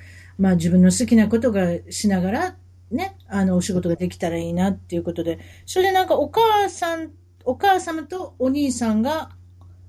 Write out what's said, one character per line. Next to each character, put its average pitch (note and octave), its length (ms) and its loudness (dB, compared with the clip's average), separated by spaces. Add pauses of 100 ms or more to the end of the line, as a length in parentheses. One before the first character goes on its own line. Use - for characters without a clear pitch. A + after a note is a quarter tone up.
(380)
ま F#3+ 140 2
あ、 F3+ 40 4
自 E3+ 140 0
分 F3+ 120 6
の F#3 100 8
好 A3+ 180 0
き A#3 60 6
な G#3+ 120 6
こ A3+ 120 0
と A#3 120 0
が F#3+ 160 0 (220)
し - 180 -4
な F#3+ 140 2
が F#3 100 -2
ら、 F4+ 240 -4 (360)
ね、 F#4 240 -6 (120)
あ G3 180 -2
の、 F#3 100 2
お F3 60 2
仕 G3 120 -4
事 F3 160 -2
が E3+ 60 0
で F3 140 -4
き - 80 -12
た F3 120 -4
ら E3+ 80 -4
い E3+ 120 -6
い E3+ 40 -6
な F3+ 160 0
っ F#3+ 40 0
て - 220 -10
い E3+ 40 -4
う E3+ 40 -4
こ E3+ 100 -6
と E3+ 100 -6
で。 E3 160 -6 (260)
そ - 140 -4
れ F#4+ 80 2
で F#4+ 40 0
な F#4 140 2
ん - 20 -6
か D#4+ 80 0
お D4 140 0
母 G#4+ 400 2
さ E4 280 -6
ん、 D#4+ 140 -12 (340)
お B3 100 -2
母 F#4 240 2
様 D#4+ 240 -8
と F4+ 360 -12
お B3+ 100 0
兄 C#4 220 0
さ A3+ 220 -2
ん G#3+ 80 2
が、 D4 300 -4 (580)